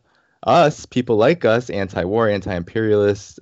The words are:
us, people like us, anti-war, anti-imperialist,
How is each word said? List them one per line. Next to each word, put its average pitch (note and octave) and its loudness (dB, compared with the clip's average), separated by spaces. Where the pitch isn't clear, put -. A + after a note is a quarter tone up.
us, D3+ 2
people B2 -2
like C3+ 2
us, A#2 0
anti-war, G2 -2
anti-imperialist, G2+ -2